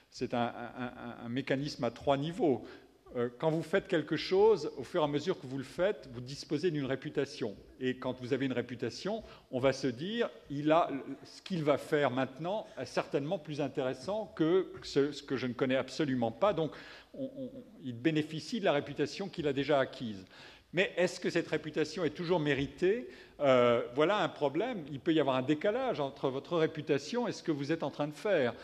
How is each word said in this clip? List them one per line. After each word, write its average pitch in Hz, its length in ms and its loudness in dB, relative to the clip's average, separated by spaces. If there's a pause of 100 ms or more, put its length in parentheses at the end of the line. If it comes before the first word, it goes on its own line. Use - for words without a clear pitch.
C'est - 240 -6
un, 120 140 0 (300)
un, 123 80 -6
un, 120 400 -12
un 117 40 -10
mécanisme 135 540 -2
à 117 80 0
trois 139 260 0
niveaux. 151 480 0 (500)
Euh, 123 220 0
quand 160 140 2
vous 165 100 0
faites 196 260 0
quelque 156 300 0
chose, 190 600 4
au 135 60 -6
fur 170 180 0
et - 20 4
à 147 40 2
mesure 147 320 0
que - 60 -14
vous 135 140 -6
le 131 40 -6
faites, 180 480 -2
vous 120 100 -10
disposez 147 500 -2
d'une 147 140 -2
réputation. 135 720 -4 (240)
Et 127 160 0
quand 127 240 -6
vous 123 140 -2
avez 135 140 0
une 127 60 -2
réputation, 123 720 -4 (280)
on 131 80 -2
va 135 120 6
se - 160 -2
dire, 185 420 -2 (200)
il 151 220 0
a, 160 180 6 (340)
ce - 180 -20
qu'il 175 220 -2
va 139 140 6
faire 147 320 2
maintenant 156 560 -2 (140)
est 131 60 -4
certainement 165 520 -2
plus 156 240 -6
intéressant 147 720 -4
que 170 360 4 (100)
ce, 143 300 2
ce - 120 -10
que 135 140 -2
je 123 100 -2
ne 123 60 -2
connais 131 220 2
absolument 131 560 0
pas. 196 220 2
Donc, 156 180 -2 (420)
on, 269 240 -6
on, 262 140 -8 (320)
il 131 100 -6
bénéficie 151 680 -2
de 196 40 0
la 175 60 6
réputation 147 560 -2
qu'il 160 180 -6
a 147 60 2
déjà 139 280 4
acquise. 110 460 -2 (460)
Mais 185 240 0
est-ce 175 240 2
que 196 100 0
cette 160 200 0
réputation 156 560 -2
est 143 60 0
toujours 180 280 0
méritée ? 151 680 0 (320)
Euh, 123 400 8 (120)
voilà 180 300 4
un 151 60 2
problème. 175 600 -2
Il 139 120 -8
peut 170 120 2
y 156 60 6
avoir 135 160 4
un 131 60 4
décalage 202 580 0
entre 139 300 -2
votre 135 260 -4
réputation 160 720 0
et 170 60 -2
ce - 100 -10
que 170 80 -2
vous 143 220 0
êtes 160 100 -2
en 147 60 -2
train 147 180 -4
de 147 60 -8
faire. 147 400 2 (100)